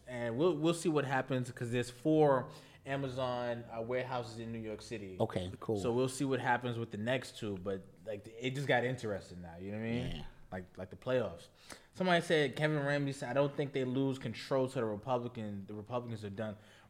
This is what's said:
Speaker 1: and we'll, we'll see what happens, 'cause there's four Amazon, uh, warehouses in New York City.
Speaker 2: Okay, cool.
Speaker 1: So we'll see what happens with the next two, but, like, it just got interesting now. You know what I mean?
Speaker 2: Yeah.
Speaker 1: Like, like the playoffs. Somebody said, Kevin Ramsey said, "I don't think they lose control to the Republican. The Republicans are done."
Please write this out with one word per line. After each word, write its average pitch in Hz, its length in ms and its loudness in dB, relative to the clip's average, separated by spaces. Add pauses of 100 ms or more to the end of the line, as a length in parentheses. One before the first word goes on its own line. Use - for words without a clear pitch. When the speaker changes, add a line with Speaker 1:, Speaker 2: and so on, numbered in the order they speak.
Speaker 1:
and 120 300 -2
we'll, 165 180 6
we'll 165 200 4
see 170 140 0
what 147 160 4
happens, 131 460 0
'cause 120 220 -6
there's 123 180 2
four 147 560 6 (400)
Amazon, 123 800 -2 (120)
uh, 117 60 -2
warehouses 123 560 -2
in 113 140 -6
New 113 80 -4
York 107 200 -6
City. 98 380 -8
Speaker 2:
Okay, 95 400 0
cool. 107 220 -2
Speaker 1:
So 120 100 2
we'll 127 180 4
see 139 160 -2
what 135 140 2
happens 120 400 2
with 117 140 -4
the 104 60 -6
next 127 400 -2
two, 101 260 -4
but, 98 180 -2 (240)
like, 104 220 -8 (120)
it 131 140 -2
just 139 140 -2
got 123 160 6
interesting 101 580 -4
now. 87 60 -12 (120)
You 98 120 -6
know 107 60 -4
what 113 80 -4
I 117 40 0
mean? 123 240 -2
Speaker 2:
Yeah. 76 80 -8 (300)
Speaker 1:
Like, 92 120 -6 (120)
like 95 140 -8
the 95 60 -12
playoffs. 113 520 0 (460)
Somebody 180 300 4
said, 151 300 4
Kevin 151 300 2
Ramsey 143 280 2
said, 127 180 -6
"I - 20 -2
don't 143 240 4
think 143 160 -2
they 135 100 0
lose 131 360 2
control 131 500 0
to - 80 -8
the 120 80 2
Republican. 107 840 -2
The 104 80 -10
Republicans 113 500 -4
are 101 60 -6
done." 107 240 -4 (360)